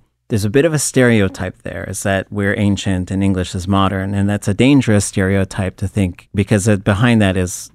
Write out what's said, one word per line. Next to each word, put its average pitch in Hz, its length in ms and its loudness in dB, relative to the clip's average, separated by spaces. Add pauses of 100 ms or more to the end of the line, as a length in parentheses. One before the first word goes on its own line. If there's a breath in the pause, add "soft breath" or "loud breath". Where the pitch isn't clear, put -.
(300)
there's 104 160 -2
a 107 40 0
bit 139 160 2
of 160 80 0
a 151 60 0
stereotype 107 800 0
there, 90 260 -10
is 95 140 -10
that 98 300 -2
we're 101 260 -2
ancient 98 540 -2
and 95 120 0
English 95 300 0
is 92 140 -8
modern." 98 480 0
And 101 120 0
that's 101 200 -2
a 104 80 0
dangerous 117 500 4
stereotype 95 720 -2
to 98 100 -6
think, 92 460 -4
because 101 340 0
it, 104 160 2
behind 110 380 4
that 95 160 2
is 92 380 -4